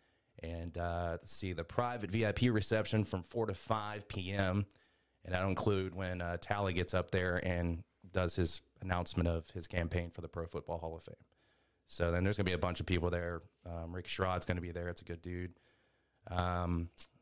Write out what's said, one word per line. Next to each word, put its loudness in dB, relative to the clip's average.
And, -6
uh, -2
let's -10
see, -2
the -4
private -2
V 4
I 2
P 4
reception 4
from -2
four -2
to -2
five -4
P -4
M. 4
And -6
that'll 4
include 2
when, -2
uh, -2
Tally 2
gets 0
up 2
there 4
and 2
does 2
his 2
announcement 2
of -2
his -8
campaign 0
for -14
the -8
Pro -6
Football -6
Hall -6
of -12
Fame. -16
So 0
then 2
there's 4
gonna 2
be 2
a 2
bunch 0
of -4
people 4
there. -2
Um, -6
Rick -8
Sherrod's 0
gonna 0
be -6
there. -4
It's -8
a -16
good -8
dude. -6
Um, 0